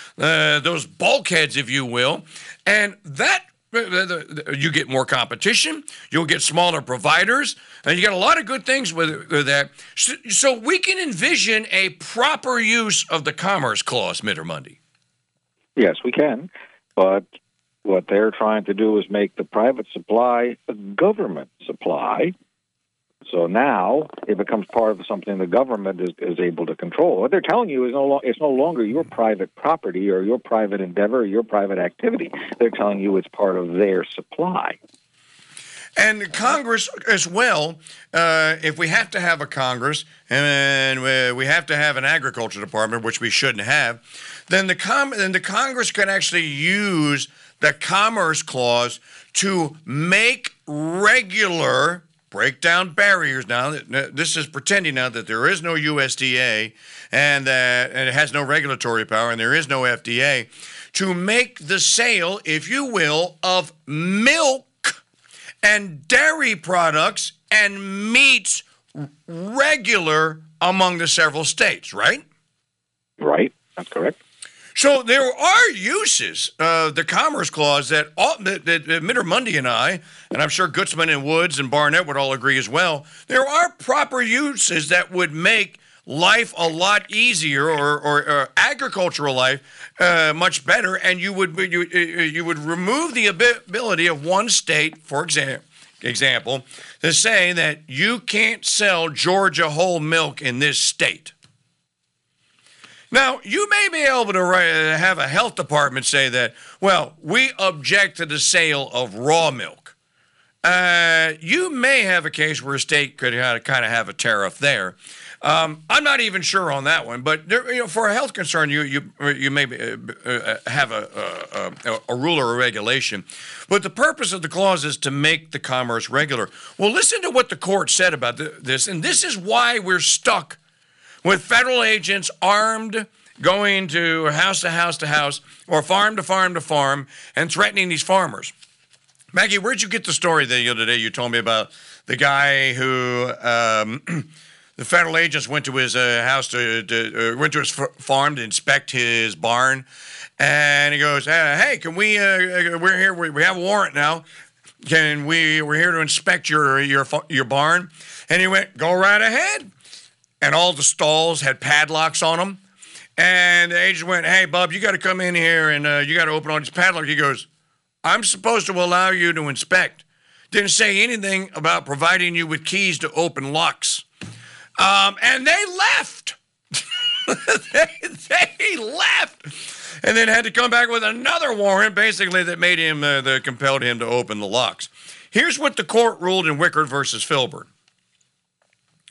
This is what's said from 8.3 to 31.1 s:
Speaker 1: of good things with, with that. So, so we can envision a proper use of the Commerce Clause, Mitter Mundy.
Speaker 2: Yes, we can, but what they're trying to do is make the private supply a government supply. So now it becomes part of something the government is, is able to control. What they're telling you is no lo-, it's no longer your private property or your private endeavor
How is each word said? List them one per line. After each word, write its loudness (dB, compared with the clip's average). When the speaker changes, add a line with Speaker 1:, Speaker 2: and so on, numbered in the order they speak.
Speaker 1:
of -4
good -6
things 0
with, -4
with 0
that. 2
So, 0
so 2
we 0
can -2
envision 0
a 0
proper -2
use 0
of -2
the -2
Commerce -2
Clause, -4
Mitter -4
Mundy. -12
Speaker 2:
Yes, 4
we -4
can, 0
but 4
what 0
they're 2
trying 0
to -4
do 2
is -2
make -2
the -6
private 0
supply 0
a -8
government -2
supply. -2
So 0
now 0
it -2
becomes -4
part 2
of -10
something -6
the -2
government -2
is, -4
is -4
able -2
to -6
control. 0
What 0
they're 0
telling 0
you -2
is -2
no 0
lo-, 2
it's -4
no 2
longer 0
your -2
private -2
property -2
or 0
your 0
private -2
endeavor 0